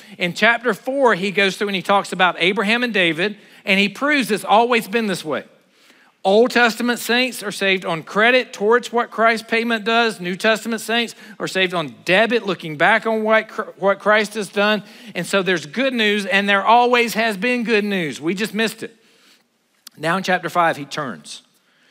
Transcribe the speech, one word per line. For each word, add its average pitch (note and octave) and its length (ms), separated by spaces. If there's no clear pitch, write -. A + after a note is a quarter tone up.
in F3 160
chapter A#3 400
four, C4 420
he F#3 160
goes F#3+ 260
through G#3 100
and G3 80
he F3+ 60
talks G3 320
about F3+ 260
Abraham G#3 460
and A#3 80
David, F#3 420
and G3+ 120
he G3+ 120
proves C4 420
it's F#3 140
always A#3 420
been A3 200
this F3 180
way. B2+ 180
Old G#3+ 280
Testament A#3+ 480
saints A#3+ 440
are G3+ 80
saved F#3+ 320
on E3+ 200
credit A#3+ 500
towards A3+ 400
what A3+ 180
Christ's A3 380
payment A3+ 340
does. A3+ 380
New F3+ 160
Testament A3 420
saints A#3 340
are E3 80
saved F#3 260
on D3+ 200
debit, A3 400
looking E3 320
back G3 280
on A3 180
what A3 260
Chr-, G#3 260
what G3 240
Christ G#3+ 360
has G#3 120
done. G#3 340
And F3 140
so G3 160
there's F3 220
good B3 280
news, G#3 320
and G3 220
there G3 160
always A#3+ 520
has A3 200
been A#3+ 300
good G#3 180
news. E3+ 380
We E3 120
just G3 200
missed G#3+ 280
it. - 140
Now D#3+ 180
in F#3+ 80
chapter F3+ 240
five, E3 300
he C#3+ 80
turns. B2 560